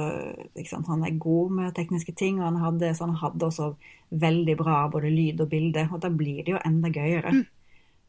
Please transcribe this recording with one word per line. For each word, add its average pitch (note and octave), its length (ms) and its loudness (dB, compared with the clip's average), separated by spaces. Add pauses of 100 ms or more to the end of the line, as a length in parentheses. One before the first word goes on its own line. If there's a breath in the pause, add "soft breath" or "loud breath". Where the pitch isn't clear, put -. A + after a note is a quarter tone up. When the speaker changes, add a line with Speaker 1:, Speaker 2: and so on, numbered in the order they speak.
(540)
Speaker 1:
ikke - 140 -12
sant, - 180 -8
han D#3+ 180 0
er D#3+ 140 -2
god E3+ 320 2
med F#3 240 -2
tekniske E3+ 400 -4
ting, F#3+ 260 0
og E3+ 120 0
han E3+ 100 0
hadde, E3 320 0
så E3+ 140 -6
han E3 80 0
hadde E3 320 -2
også D3+ 220 -2 (420 loud breath)
veldig D#3+ 440 4
bra D3+ 360 2
både D3+ 180 0
lyd D#3+ 300 2
og D#3 100 2
bilde, D#3 400 0
og E3+ 100 -6
da F3+ 100 -2
blir D3 340 -2
det F3+ 80 -2
jo F#3+ 120 0
enda E3 280 2
gøyere. D#3 400 0
Speaker 2:
Mm. C4+ 140 4 (640 soft breath)